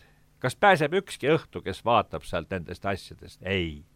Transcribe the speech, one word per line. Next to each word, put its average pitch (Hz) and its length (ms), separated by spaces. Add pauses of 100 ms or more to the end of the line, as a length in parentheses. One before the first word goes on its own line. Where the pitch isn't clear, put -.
(380)
Kas - 180
pääseb 160 380
ükski 185 380
õhtu, 113 320
kes 95 200
vaatab 104 440
sealt 85 220
nendest 87 360
asjadest? - 560
Ei, 85 420 (120)